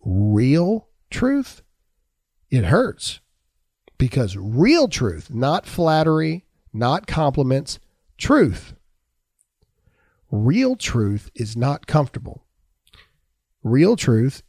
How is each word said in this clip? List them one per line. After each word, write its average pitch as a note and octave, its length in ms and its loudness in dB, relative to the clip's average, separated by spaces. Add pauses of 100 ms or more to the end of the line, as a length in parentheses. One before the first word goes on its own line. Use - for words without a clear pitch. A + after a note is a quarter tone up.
real A#2+ 840 0 (240)
truth, C4+ 500 -2 (880)
it A#2+ 160 0
hurts. F#3+ 540 -2 (800)
Because A#2 360 -2
real E3 520 2
truth, G2 420 -4
not C3+ 380 -2
flattery, D#3+ 800 0 (280)
not B2+ 320 -2
compliments, C3+ 760 -2 (380)
truth. G3 560 2 (1600)
Real F#3+ 440 2
truth G#2 600 -4
is A2 220 -8
not C3+ 300 -4
comfortable. - 580 -2 (1160)
Real D3+ 320 2
truth B2 540 0